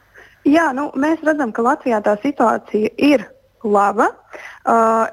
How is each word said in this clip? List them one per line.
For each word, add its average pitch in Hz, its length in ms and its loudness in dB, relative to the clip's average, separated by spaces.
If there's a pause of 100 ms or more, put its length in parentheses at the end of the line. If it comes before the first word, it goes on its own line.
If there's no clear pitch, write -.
(420)
Jā, 311 300 2
nu, 285 200 -6
mēs 311 320 -2
redzam, 294 280 -2
ka 233 120 -2
Latvijā 240 380 -2
tā 208 160 0
situācija - 760 -2
ir 269 300 2 (380)
laba. 202 440 2 (520)
Uh, 226 520 2